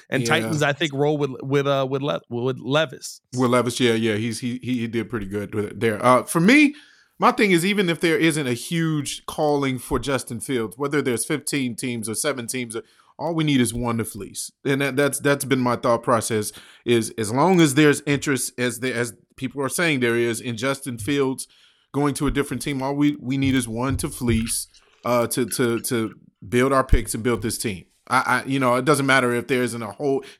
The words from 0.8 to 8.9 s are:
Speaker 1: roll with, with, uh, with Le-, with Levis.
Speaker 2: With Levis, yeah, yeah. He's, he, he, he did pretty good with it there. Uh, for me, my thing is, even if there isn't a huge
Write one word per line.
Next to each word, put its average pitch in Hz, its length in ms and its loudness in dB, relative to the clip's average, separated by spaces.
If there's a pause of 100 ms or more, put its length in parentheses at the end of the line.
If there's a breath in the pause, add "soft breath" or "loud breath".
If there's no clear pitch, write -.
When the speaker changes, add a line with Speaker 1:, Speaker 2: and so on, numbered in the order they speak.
Speaker 1:
roll 147 240 0
with, 139 140 -2 (100)
with, 139 240 0
uh, 135 240 0
with 135 120 -2
Le-, 151 180 -2 (100)
with 123 280 -2
Levis. - 600 -4 (160)
Speaker 2:
With 127 140 2
Levis, 120 300 2
yeah, 120 140 4
yeah. 113 220 0
He's, 113 240 -4
he, 123 220 -6
he, 123 180 -2
he 117 60 -4
did 110 240 -4
pretty 104 160 -6
good 101 280 -8
with 104 120 -2
it 101 140 -10
there. 110 240 0
Uh, 123 180 6
for - 180 -2
me, 277 340 6 (440 loud breath)
my 233 140 4
thing 226 180 2
is, 170 160 4
even 202 240 0
if 160 100 -2
there 165 180 2
isn't 151 280 2
a 123 80 0
huge 160 720 -2